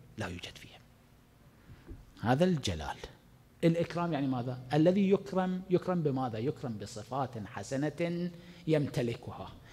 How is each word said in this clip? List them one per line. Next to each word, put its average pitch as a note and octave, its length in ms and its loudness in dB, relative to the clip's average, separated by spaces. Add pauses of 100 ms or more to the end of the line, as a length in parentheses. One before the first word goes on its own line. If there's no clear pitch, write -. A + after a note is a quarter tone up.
(180)
لا F2+ 80 -4
يوجد F2+ 300 -10
فيهم. - 240 -18 (1400)
هذا C3 240 4
الجلال. G#2 520 0 (680)
الإكرام E3+ 480 2
يعني C#3 140 0
ماذا؟ B2+ 340 -2 (120)
الذي F#3 380 6
يكرم، F#3 600 0
يكرم F3 320 2
بماذا؟ C3 360 0
يكرم B2 340 -2
بصفات G#2+ 580 -4 (160)
حسنة D3+ 840 -2 (360)
يمتلكها. B2+ 880 0 (200)